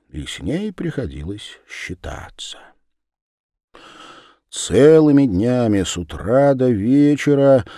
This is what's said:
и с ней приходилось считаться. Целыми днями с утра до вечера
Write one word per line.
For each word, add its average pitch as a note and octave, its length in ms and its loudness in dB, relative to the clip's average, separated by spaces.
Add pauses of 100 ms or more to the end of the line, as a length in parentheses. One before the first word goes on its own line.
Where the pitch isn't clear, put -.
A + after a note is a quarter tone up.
и - 160 -12
с - 140 -14
ней F3+ 340 -6
приходилось G2 960 -10
считаться. - 880 -16 (1900)
Целыми C#3+ 760 4
днями G#2+ 560 0
с - 140 -8
утра B2 580 0
до B2+ 140 0
вечера C#3 920 2 (140)